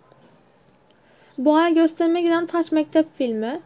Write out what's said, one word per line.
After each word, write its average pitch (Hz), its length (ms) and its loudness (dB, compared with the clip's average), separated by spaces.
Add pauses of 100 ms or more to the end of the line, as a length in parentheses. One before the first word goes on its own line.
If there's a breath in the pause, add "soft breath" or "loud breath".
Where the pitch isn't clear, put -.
(1400 soft breath)
Boğa'ya 302 320 2
gösterime 330 520 0
giden 339 240 0
Taş 330 260 -4
Mektep 311 460 -2
filmi, 240 480 -6